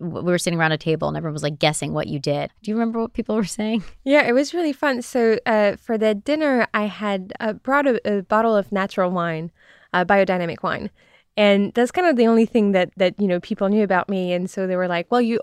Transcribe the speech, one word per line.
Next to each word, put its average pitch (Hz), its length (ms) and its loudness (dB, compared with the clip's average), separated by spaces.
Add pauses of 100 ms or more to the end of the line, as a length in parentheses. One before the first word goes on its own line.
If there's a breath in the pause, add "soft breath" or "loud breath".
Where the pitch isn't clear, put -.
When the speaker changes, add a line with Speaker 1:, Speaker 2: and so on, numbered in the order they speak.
Speaker 1:
W-, 165 240 -8
we 180 80 0
were 175 60 2
sitting 170 200 -2
around 160 140 2
a 151 60 -2
table, 160 280 -2
and 151 100 -4
everyone 156 180 -6
was, 147 100 -8
like, 151 160 -4
guessing 151 320 0
what 151 160 -4
you 147 100 -6
did. 143 320 -2 (100)
Do 208 120 -6
you - 40 -2
remember 226 240 -2
what 226 120 -6
people 220 240 -4
were 220 80 0
saying? 214 400 -4 (180)
Speaker 2:
Yeah, 277 240 4
it 240 60 0
was 277 200 0
really 320 200 -2
fun. 262 300 -2
So, 226 440 0
uh, 208 300 2
for 226 220 -4
that 214 260 0
dinner, 285 500 2
I 208 120 0
had, 196 520 -6
uh, 214 140 -4
brought 277 340 0
a, 208 320 0
a 190 40 -4
bottle 220 340 2
of 196 160 -2
natural 190 400 0
wine, 170 400 -4 (400 soft breath)
uh, 180 120 2
biodynamic 185 600 0
wine. - 260 -4 (440 soft breath)
And 202 380 4
that's 240 180 0
kind 359 160 0
of 302 100 4
the 233 100 4
only 226 180 6
thing 208 280 2
that, 180 260 2
that, 185 200 0
you 202 80 0
know, 180 140 0
people 196 300 -4
knew 208 120 2
about 185 280 0
me. 185 240 -2
And 180 160 -4
so 190 160 -4
they 185 100 -2
were 180 100 0
like, 175 240 -4
"Well, 247 120 4
you, 226 200 0